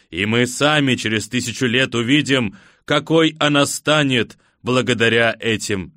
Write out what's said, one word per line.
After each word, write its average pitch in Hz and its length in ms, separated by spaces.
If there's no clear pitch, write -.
и 90 160
мы 120 180
сами 139 500
через 107 320
тысячу 120 380
лет 123 300
увидим, 123 600
какой 156 540
она 147 260
станет 139 720
благодаря 117 800
этим 104 580